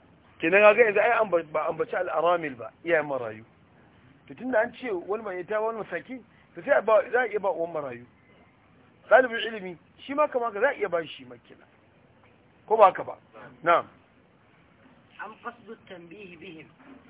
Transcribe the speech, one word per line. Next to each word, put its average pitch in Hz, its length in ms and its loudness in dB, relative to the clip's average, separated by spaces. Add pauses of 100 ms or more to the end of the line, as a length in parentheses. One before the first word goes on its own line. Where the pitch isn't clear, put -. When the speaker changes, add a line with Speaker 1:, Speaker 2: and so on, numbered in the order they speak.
(400)
Speaker 1:
Kenan 208 360 6
ga 240 80 6
yanzu 202 160 0
ai 233 120 2 (100)
an 214 80 -2
ba, 170 140 0
ba 151 260 -6
ambaci 160 260 -6
al'aramil 165 640 -2
ba, 113 140 -14 (120)
iyayen 160 240 0
marayu. 113 380 -8 (840)
To 143 60 -16
tunda 240 260 -2
an 226 140 -2
ce 254 180 -10
wal 185 300 -6
mayyita 196 400 -6
wal 226 120 -2 (100)
masakin, 196 400 -12 (320)
to 170 80 -16
sai 269 140 4
a - 40 2
ba, 208 200 4 (100)
za 240 100 2
a 247 60 0
iya 208 120 -4
ba 196 120 -2
uwan 165 220 -4
marayu. 127 320 -8 (1040)
Ɗalibin 226 380 4
ilimi, 185 300 -10 (220)
shi 262 140 -12
ma 294 140 2
kama 233 240 -4
ka 202 80 -8
za 247 100 2
a 262 40 -2
iya 202 160 -4
ba 170 160 -2
shi - 200 -18
ma 123 100 -20 (120)
kenan. - 200 -20 (1000)
Ko 220 100 2
ba 214 80 10
haka 180 180 4
ba? 120 140 -12 (460)
Na'am. 156 220 4 (1400)
Speaker 2:
Am 214 100 -14 (100)
qasdu 226 320 -14 (120)
tanbih 175 520 -20
bihim. 160 280 -20 (420)